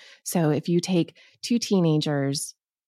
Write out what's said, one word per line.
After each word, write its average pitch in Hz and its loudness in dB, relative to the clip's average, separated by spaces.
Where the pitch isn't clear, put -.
So 160 0
if 147 -2
you 175 2
take 170 -2
two 240 0
teenagers, 151 0